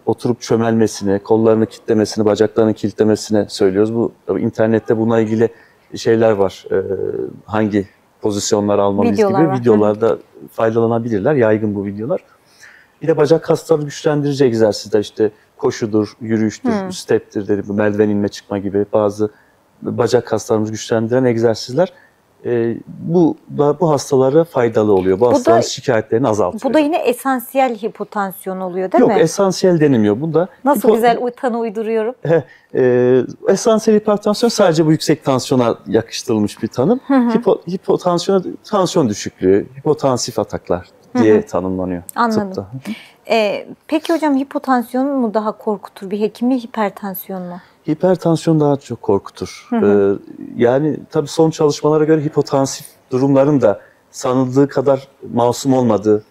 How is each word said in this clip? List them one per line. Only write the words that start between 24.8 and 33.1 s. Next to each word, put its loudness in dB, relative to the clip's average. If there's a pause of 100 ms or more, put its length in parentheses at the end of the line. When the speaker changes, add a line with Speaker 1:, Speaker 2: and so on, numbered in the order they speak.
Speaker 1:
oluyor. 2
Bu 0
Speaker 2:
Bu 4
da 4
Speaker 1:
hastaların 2
şikayetlerini -2
azaltıyor. 0
Speaker 2:
Bu -2
da 4
yine 0
esansiyel -2
hipotansiyon -8
oluyor, -6
değil 4
Speaker 1:
Yok, 4
Speaker 2:
mi? 2
Speaker 1:
esansiyel 2
denilmiyor. 2
Bunda 0 (160)
Speaker 2:
Nasıl 2
Speaker 1:
hipo- 6
Speaker 2:
güzel 2
o -4
tanı -4
uyduruyorum. -4
Speaker 1:
He, 0 (300)
e, 4 (260)